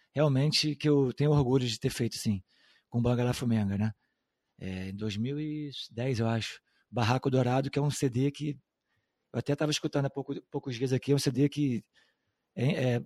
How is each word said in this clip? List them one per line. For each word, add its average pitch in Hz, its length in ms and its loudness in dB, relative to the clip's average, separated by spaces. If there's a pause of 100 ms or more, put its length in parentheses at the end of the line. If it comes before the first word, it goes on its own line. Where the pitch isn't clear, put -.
(120)
realmente 147 600 2
que 151 140 0
eu 139 240 4
tenho 147 180 2
orgulho 135 360 4
de 110 120 -4
ter 131 120 -2
feito, - 260 -2
sim, 101 260 -2 (480)
com 120 100 0
Banga 120 240 2
La 123 80 2
Fumenga, 110 460 0
né? 107 160 0 (640)
É, 92 300 -8
em 98 80 -8
dois 104 200 -6
mil 135 240 -4
e 151 300 -8 (200)
dez, 123 280 -2
eu 113 100 0
acho. 113 320 -4 (300)
Barraco 117 400 0
Dourado, 131 400 2
que - 80 -4
é 139 40 2
um 147 80 0
C 135 200 -2
D 131 200 0
que 139 280 -8 (760)
eu - 60 -6
até 143 160 -2
tava 151 160 0
escutando 143 360 -2
há 131 40 -6
pouco, 139 240 -8 (160)
poucos 131 260 -6
dias 127 160 -2
aqui, 131 200 2
é - 20 6
um 143 40 4
C 143 120 0
D 139 180 4
que 135 360 -2 (720)
é, 131 420 0
é 120 100 -4